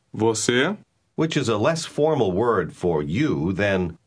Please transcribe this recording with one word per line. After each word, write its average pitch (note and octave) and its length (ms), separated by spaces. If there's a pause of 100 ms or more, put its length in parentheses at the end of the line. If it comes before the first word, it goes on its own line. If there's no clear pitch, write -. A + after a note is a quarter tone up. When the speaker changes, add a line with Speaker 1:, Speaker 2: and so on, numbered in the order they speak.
(160)
Speaker 1:
Você, A#2+ 640 (380)
Speaker 2:
which D#3+ 200
is C3 140
a A2 80
less D#3 260
formal D3 480
word F#2 440
for E2 260
you E2 520
than F#2 540